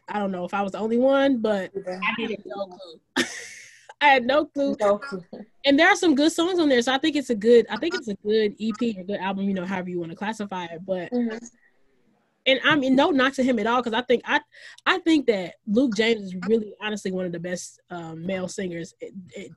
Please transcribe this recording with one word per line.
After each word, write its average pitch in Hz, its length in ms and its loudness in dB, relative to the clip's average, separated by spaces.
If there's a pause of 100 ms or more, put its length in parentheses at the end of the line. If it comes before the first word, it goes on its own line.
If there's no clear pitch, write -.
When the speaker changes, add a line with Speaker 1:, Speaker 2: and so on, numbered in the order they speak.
Speaker 1:
I 208 80 -6
don't 196 140 -2
know 180 140 -6
if 175 100 -8
I 202 80 0
was 190 80 -6
the 180 80 -8
only 220 180 0
one, 269 400 4
but 208 380 -2
Speaker 2:
Yeah. 185 280 -8
Speaker 3:
I 220 120 -2 (120)
didn't - 200 -8
Speaker 1:
no 196 180 -8
clue. - 340 -20 (160)
<laughs> - 840 -8
I 294 60 6
had 262 180 6
no 294 200 2
clue. 277 340 -2
Speaker 2:
No 202 180 2
clue. 190 260 -12 (420)
Speaker 1:
And 277 120 6
there 339 120 6
are 403 60 6
some 330 200 4
good 302 160 4
songs 349 260 0
on 302 120 4
there, 247 120 4
so 254 100 0
I 269 60 2
think 294 200 0
it's 262 120 -4
a 240 60 0
good, 226 340 6
I 214 80 -4
think 330 160 -4
it's 302 140 -6
a 202 80 -4
good 214 420 0
E 220 160 -4
P 233 240 -2
or 180 60 -12
good 190 160 -6
album, 196 280 -4
you 196 60 0
know, 180 120 -4
however 185 260 -6
you 175 80 -4
wanna 165 160 -8
classify 202 500 -8
it. 165 200 -12
But 185 260 -6
Speaker 2:
Mm-hmm. 233 260 -2 (1080)
Speaker 1:
and 262 180 6
I 294 140 4
mean, 262 180 2
no 311 160 4
knock 269 220 2
to 262 100 0
him 247 160 2
at 214 80 -2
all, 247 160 2
'cause 226 100 -4
I 226 80 0
think, 233 240 0
I, 262 140 0 (460)
I 359 140 2
think 320 280 2
that 190 280 -2 (120)
Luke 226 280 2
James 220 260 2
is 185 140 -12 (120)
really 214 340 0
honestly 208 300 -6
one 185 140 -4
of 175 80 -6
the 165 60 -8
best, 180 420 -10 (100)
um, 165 340 -12
male 185 220 -6
singers, 175 540 -8
it, 233 120 -16 (220)
it, 185 220 -16